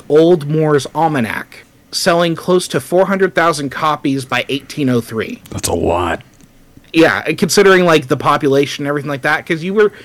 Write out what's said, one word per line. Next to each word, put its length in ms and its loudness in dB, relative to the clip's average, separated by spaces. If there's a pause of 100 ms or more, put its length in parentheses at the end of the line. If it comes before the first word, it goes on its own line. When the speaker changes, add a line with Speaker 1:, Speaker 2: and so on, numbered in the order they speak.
Speaker 1:
Old 380 4
Moore's 480 0
Almanac, 680 -4 (260)
selling 460 0
close 320 -2
to 120 -2
four 260 0
hundred 280 0
thousand 360 0
copies 540 -4
by 240 -4
eighteen 400 -4
oh 120 0
three. 500 -8
Speaker 2:
That's 180 -6
a 60 -2
lot. 480 -2 (680)
Speaker 1:
Yeah, 300 2 (100)
considering, 540 4
like, 200 2
the 100 -2
population 680 0
and 40 -4
everything 200 -4
like 140 -8
that, 220 -2
'cause 200 -6
you 100 -4
were, 180 2 (120)